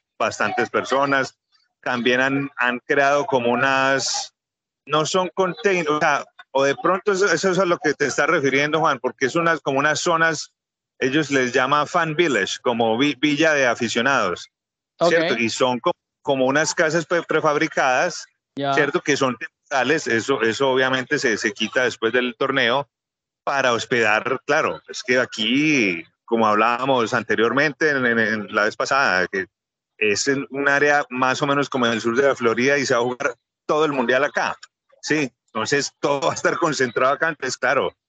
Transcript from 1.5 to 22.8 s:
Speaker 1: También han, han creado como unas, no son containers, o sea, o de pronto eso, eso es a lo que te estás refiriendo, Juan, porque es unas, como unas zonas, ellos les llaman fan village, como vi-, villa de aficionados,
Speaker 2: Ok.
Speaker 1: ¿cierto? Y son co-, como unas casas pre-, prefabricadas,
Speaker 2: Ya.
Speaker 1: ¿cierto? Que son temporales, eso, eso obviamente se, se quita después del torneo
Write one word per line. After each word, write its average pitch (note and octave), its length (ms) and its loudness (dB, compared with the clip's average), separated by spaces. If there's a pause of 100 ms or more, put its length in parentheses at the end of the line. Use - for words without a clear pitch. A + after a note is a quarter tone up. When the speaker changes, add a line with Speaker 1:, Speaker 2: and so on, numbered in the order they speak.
Speaker 1:
También B2 400 0
han, C#3 380 0
han B2 220 0
creado C#3+ 440 2
como A#2+ 260 0
unas, C3+ 840 0 (500)
no D3+ 220 0
son F#3 260 0
containers, F#3 560 0
o D3+ 100 0
sea, D3 260 0 (260)
o C3+ 140 2
de C#3 100 2
pronto F#3+ 380 0
eso, F#3 200 2
eso F#3 200 0
es E3+ 60 0
a F#3+ 60 2
lo F3 140 0
que D3 160 0
te D3 100 -2
estás C#3+ 240 0
refiriendo, C#3 520 0
Juan, D3+ 180 0
porque B2+ 280 -4
es B2 80 -4
unas, E3 260 0
como C3+ 180 -2
unas D3 220 0
zonas, E3 520 0 (480)
ellos C3+ 300 0
les B2+ 220 2
llaman C3+ 340 2
fan D#3+ 300 -2
village, C3 440 0
como A2+ 380 0
vi-, C#3+ 160 2
villa D3+ 400 2
de C3+ 140 2
aficionados, A#2 800 -2 (500)
Speaker 2:
Ok. E3+ 120 2
Speaker 1:
¿cierto? E3 280 2
Y A#2 100 0
son B2 300 0
co-, F3 160 -2 (280)
como C3+ 240 0
unas D3+ 280 0
casas E3 320 0
pre-, E3+ 160 0
prefabricadas, D3+ 1040 0 (300)
Speaker 2:
Ya. C#3 180 -2
Speaker 1:
¿cierto? C#3+ 260 0
Que C#3 160 0
son B2+ 200 -2
temporales, C#3 720 -4
eso, A#2 340 0
eso A#2+ 260 0
obviamente C3 520 0
se, A#2 160 0
se G#2+ 160 -2
quita A#2+ 320 -2
después A2+ 280 -2
del B2 240 0
torneo C3+ 520 0 (560)